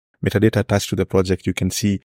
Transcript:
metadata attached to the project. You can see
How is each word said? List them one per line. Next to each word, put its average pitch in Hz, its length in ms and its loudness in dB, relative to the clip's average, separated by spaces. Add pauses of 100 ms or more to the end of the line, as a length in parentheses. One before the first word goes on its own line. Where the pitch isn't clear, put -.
(240)
metadata 104 340 2
attached 101 320 0
to 95 80 -4
the 92 80 -2
project. 95 420 0
You 92 60 0
can 92 180 -4
see 101 400 -2